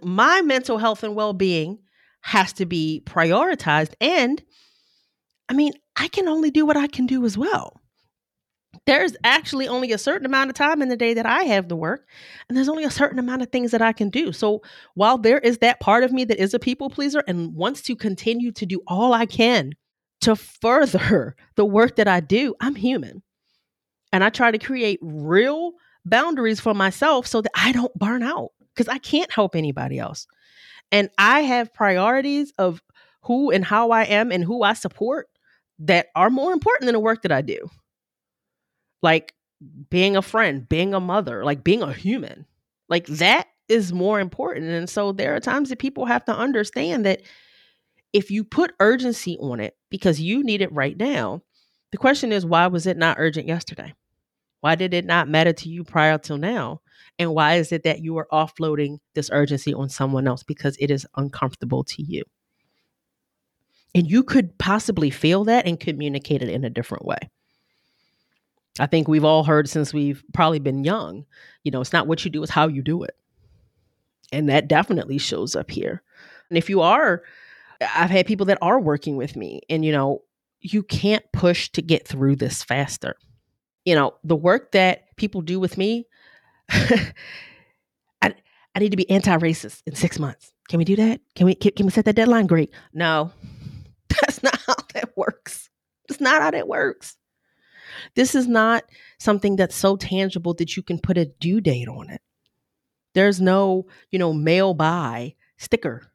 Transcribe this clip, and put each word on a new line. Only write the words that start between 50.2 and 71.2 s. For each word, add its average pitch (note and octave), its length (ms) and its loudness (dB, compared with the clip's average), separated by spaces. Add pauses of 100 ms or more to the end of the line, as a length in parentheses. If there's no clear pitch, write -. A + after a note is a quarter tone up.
you G#3 220 -2
need G#3+ 200 -2
it F#3 100 -4
right C#3+ 240 -2
now, E3 460 -4 (480)
the G3+ 80 -8
question C4 340 2
is, G3 140 -2
why E3+ 200 4
was F3 200 -2
it F3+ 100 -2
not E3 220 2
urgent D#3 280 -2
yesterday? - 480 -8 (680)
Why D#3 140 2
did F3+ 200 -2
it F3 100 0
not E3+ 240 0
matter D#3+ 240 4
to - 160 -8
you E3 160 -12
prior D#3 340 2
till D3+ 200 -8
now? D#3 420 -6 (380)
And E3+ 160 -4
why D#3 200 4
is E3+ 180 0
it D#3+ 120 -4
that D#3+ 180 0
you D#3+ 160 -6
are D#3 140 -8
offloading D3+ 640 -2 (160)
this D3 180 -6
urgency C#3+ 400 0
on C3+ 160 -6
someone C3+ 380 -2
else C3 160 -2
because C#3+ 360 -6
it C#3+ 120 -2
is C3+ 160 -2 (100)
uncomfortable C3 680 -4
to - 180 -12
you? - 220 -8 (1700)
And E3+ 160 2
you A#3 120 4
could B3 360 0
possibly F#3 520 0
feel F3 340 2
that A#3 220 2
and E3+ 140 -2
communicate C#3+ 640 -4
it A#2 80 -4
in B2+ 140 -4
a A#2 60 -4
different - 360 -8
way. - 120 -4 (1600)
I C3+ 80 2
think D#3+ 220 2
we've D#3 160 4
all D#3 200 6
heard D3+ 240 4
since D3+ 260 -4
we've C#3+ 280 -2 (120)
probably D#3+ 240 2
been C3+ 260 -2
young, D#3 400 -4 (400)